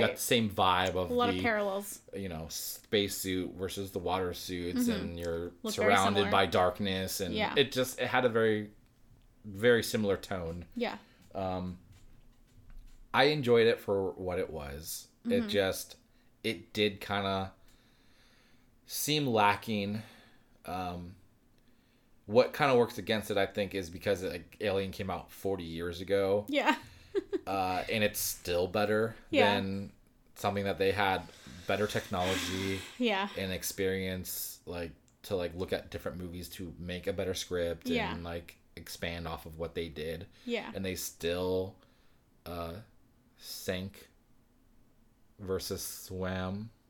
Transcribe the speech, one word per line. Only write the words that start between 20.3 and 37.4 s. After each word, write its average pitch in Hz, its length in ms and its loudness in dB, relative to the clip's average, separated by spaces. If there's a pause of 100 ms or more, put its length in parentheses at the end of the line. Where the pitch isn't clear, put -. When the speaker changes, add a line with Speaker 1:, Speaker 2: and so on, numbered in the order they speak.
Speaker 1:
Um, 87 480 -6 (1120)
what 117 260 6
kinda 139 240 4
works 117 220 4
against 107 320 -2
it, 101 80 2
I 98 80 4
think, 98 280 -2
is 95 140 -4
because, 92 340 -2
like, 80 380 -8
Alien 98 320 0
came 95 160 -6
out 87 240 -6
forty 95 320 -4
years 85 360 -6
ago. 98 480 4
Speaker 2:
Yeah. 285 320 2
<laughs> - 40 -16 (640)
Speaker 1:
Uh, 92 420 0
and 107 140 4
it's 104 160 0
still 87 480 0
better 107 480 2 (140)
Speaker 2:
Yeah. 104 240 6
Speaker 1:
than 98 360 -2 (460)
something 101 280 0
that 98 140 0
they 95 140 4
had 95 300 2 (440)
better 101 220 2
technology 95 1000 -2
Speaker 2:
<sighs> - 100 -14
Yeah. 208 380 0
Speaker 1:
and 95 140 -2
experience, 92 1160 -4
like, 85 260 -6 (320)
to, 104 100 -2
like, 87 220 0
look 90 160 -4
at - 180 -4
different 85 280 -8
movies 90 320 -10
to 87 280 -10
make 87 300 -8
a 98 40 0
better 90 220 -2
script 85 540 -2